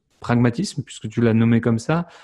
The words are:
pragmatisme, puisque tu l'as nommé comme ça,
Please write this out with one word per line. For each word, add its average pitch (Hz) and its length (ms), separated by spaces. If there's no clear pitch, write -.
pragmatisme, 120 640
puisque - 260
tu 113 120
l'as 117 120
nommé 113 280
comme 113 180
ça, 165 300